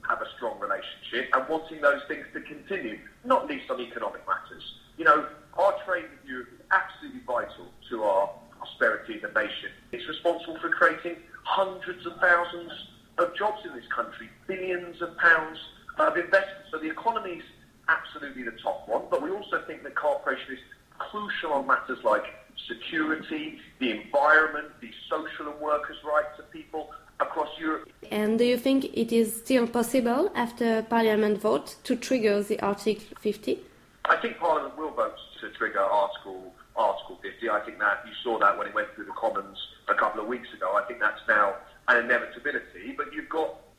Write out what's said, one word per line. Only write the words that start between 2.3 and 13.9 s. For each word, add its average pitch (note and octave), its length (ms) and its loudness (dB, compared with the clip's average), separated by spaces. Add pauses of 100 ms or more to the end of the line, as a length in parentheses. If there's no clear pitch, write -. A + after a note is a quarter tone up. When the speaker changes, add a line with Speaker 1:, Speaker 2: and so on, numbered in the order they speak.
Speaker 1:
to D3+ 80 -8
continue, D3 580 -8 (240)
not B3+ 240 2
least C#3 240 -6
on C3 80 -2
economic A2+ 480 -6
matters. - 480 -6 (220)
You D#3+ 80 0
know, D3+ 200 8 (320)
our F#3+ 160 6 (120)
trade F3 260 -2
with - 180 -20
Europe B2+ 240 -8
is - 60 -20 (120)
absolutely - 540 0
vital G#2+ 420 -4 (220)
to A2 140 -4
our G2 260 4 (280)
prosperity A2 680 -2
as G#2 60 -4
a - 40 -12
nation. - 380 -2 (220)
It's - 140 -8
responsible E3 520 -2
for E3 100 -2
creating E3+ 460 2 (280)
hundreds F#3 600 -2
of F3 140 -8
thousands F3 520 4 (460)
of - 180 2
jobs G#3 300 0
in A#2 100 -10
this A#2 200 -14